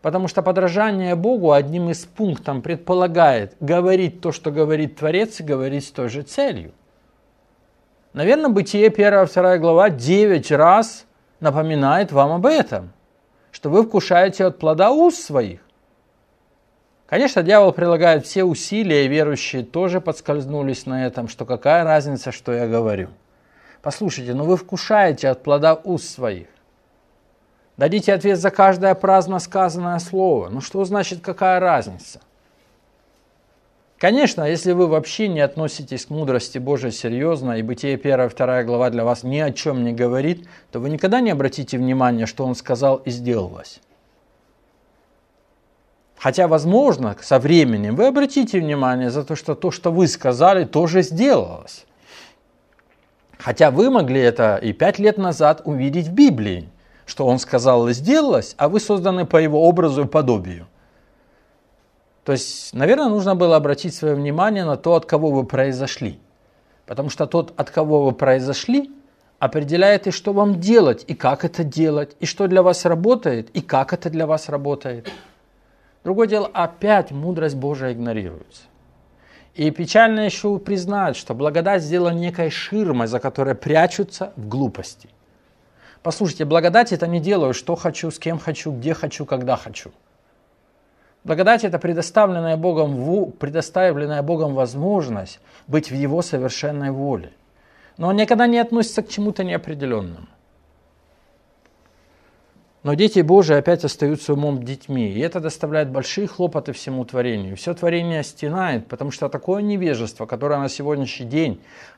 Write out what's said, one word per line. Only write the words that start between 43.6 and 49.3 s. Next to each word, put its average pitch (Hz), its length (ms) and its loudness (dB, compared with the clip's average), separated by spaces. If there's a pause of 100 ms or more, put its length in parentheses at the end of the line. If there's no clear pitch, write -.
Хотя, 165 300 2
возможно, 160 760 2
со 135 180 2
временем 120 560 2
вы 220 120 4
обратите 269 520 0
внимание 131 500 0
за 139 140 -4
то, 151 120 -6